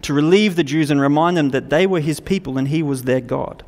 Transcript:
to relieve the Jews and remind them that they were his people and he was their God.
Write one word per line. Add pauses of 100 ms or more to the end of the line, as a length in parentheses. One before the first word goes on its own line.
to
relieve
the
Jews
and
remind
them
that
they
were
his
people
and
he
was
their
God.